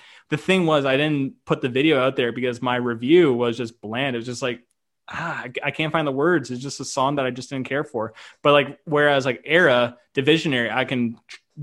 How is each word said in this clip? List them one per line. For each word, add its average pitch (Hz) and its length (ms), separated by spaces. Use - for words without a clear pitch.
the 151 80
thing 185 280
was, 156 200
I 135 120
didn't 143 360
put 156 160
the 135 80
video 139 320
out 131 140
there 120 160
because 123 300
my 123 160
review 123 560
was 120 240
just 117 240
bland. 123 340
It 117 40
was 113 60
just 123 160
like, 123 200
ah, 151 340
I, 127 80
I 143 60
can't 156 220
find 160 140
the 143 40
words. 143 380
It's 123 120
just 139 180
a 135 60
song 139 320
that 135 80
I 127 60
just 123 180
didn't 131 180
care 139 160
for. 113 300
But, 147 120
like, 143 320
whereas, 147 400
like, 123 200
Era, 135 520
Divisionary, 139 560
I 123 140
can 120 320
tr-, - 100